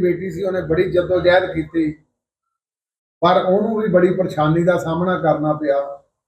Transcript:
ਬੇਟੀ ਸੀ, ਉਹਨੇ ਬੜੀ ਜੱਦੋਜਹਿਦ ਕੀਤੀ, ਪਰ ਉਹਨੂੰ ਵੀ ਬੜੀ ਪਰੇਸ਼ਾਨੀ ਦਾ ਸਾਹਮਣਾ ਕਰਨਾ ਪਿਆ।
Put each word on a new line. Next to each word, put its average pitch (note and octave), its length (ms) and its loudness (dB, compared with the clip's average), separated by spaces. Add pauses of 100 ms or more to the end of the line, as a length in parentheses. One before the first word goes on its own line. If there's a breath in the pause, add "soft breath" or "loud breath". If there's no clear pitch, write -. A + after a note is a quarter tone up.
ਬੇਟੀ F3+ 300 -2
ਸੀ, E3+ 120 -8
ਉਹਨੇ F#3 200 -4
ਬੜੀ D#3+ 280 0
ਜੱਦੋਜਹਿਦ F3 640 2
ਕੀਤੀ, D#3+ 380 -2 (1300)
ਪਰ F#3 220 2
ਉਹਨੂੰ G#3 340 0
ਵੀ G#3+ 120 -2
ਬੜੀ F3+ 260 4
ਪਰੇਸ਼ਾਨੀ E3 480 0
ਦਾ F3 140 2
ਸਾਹਮਣਾ F3 420 -2
ਕਰਨਾ D3+ 340 0
ਪਿਆ। D3 260 -2 (480)